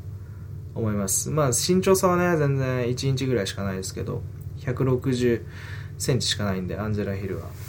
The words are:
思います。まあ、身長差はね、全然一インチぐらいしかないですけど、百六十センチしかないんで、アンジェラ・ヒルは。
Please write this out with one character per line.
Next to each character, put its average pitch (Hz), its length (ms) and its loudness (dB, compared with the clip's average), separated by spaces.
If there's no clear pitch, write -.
思 110 160 0
い 104 40 0
ま 101 140 0
す。 - 220 -2
ま 147 160 4
あ、 - 20 4
身 180 320 4
長 190 160 6
差 190 120 4
は 180 80 4
ね、 175 220 4
全 139 180 4
然 127 320 0
一 127 160 -2
イ 135 80 2
ン 135 40 0
チ 135 100 0
ぐ 131 80 2
ら 107 80 4
い 95 40 -2
し - 80 -4
か 98 100 -4
な 98 80 0
い 92 40 -4
で 95 60 -4
す - 100 -6
け 98 120 -4
ど、 98 180 -4
百 131 260 -2
六 131 280 2
十 123 320 2
セ - 160 0
ン 110 60 2
チ - 80 -2
し - 80 0
か 104 80 -2
な 98 100 0
い 92 60 -4
ん 90 80 -4
で、 82 100 -4
ア 104 80 -2
ン 107 80 0
ジ 104 80 0
ェ 98 40 -4
ラ・ 98 100 -2
ヒ 95 100 -6
ル 87 120 -4
は。 82 80 -8